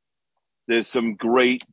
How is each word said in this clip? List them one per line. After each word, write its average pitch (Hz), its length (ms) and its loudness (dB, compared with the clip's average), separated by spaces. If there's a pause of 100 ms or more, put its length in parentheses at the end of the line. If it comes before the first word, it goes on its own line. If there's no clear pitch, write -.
(680)
there's 117 220 0
some 117 260 -2
great, 123 480 0 (100)